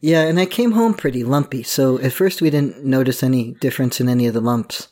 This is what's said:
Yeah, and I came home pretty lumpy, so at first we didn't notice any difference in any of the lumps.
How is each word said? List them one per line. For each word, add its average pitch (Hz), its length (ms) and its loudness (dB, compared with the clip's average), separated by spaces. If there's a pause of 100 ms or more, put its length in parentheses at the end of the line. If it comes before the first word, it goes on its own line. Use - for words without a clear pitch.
Yeah, 160 200 4
and 165 180 2
I 185 60 2
came 233 280 0
home 226 200 2
pretty 127 300 -4
lumpy, 131 400 -2
so 131 380 0
at 131 120 -2
first 190 300 0
we 156 80 4
didn't 143 340 -2
notice 131 380 0
any 127 360 0
difference 127 400 -2
in 127 80 0
any 123 200 2
of 113 80 -2
the 113 60 0
lumps. 117 500 -4